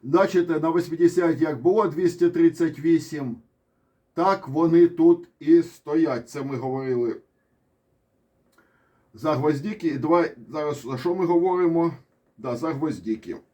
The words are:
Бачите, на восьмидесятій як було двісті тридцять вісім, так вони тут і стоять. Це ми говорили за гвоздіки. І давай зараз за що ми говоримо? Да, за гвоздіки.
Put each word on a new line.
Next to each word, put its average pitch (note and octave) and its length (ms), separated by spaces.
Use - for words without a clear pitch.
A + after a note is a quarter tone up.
Бачите, E3 560
на D#3+ 100
восьмидесятій E3 720
як D3 180
було F#3+ 260
двісті E3+ 420
тридцять E3 500
вісім, D3 560
так F#3+ 320
вони E3 400
тут E3+ 400
і E3 240
стоять. D3 680
Це C#3 140
ми C3+ 120
говорили B2+ 600
за D3 220
гвоздіки. D3+ 520
І C#3 100
давай E3 380
зараз D3+ 320
за B2+ 160
що F3 180
ми F#3 100
говоримо? E3+ 680
Да, A#2+ 180
за D#3+ 180
гвоздіки. A2 640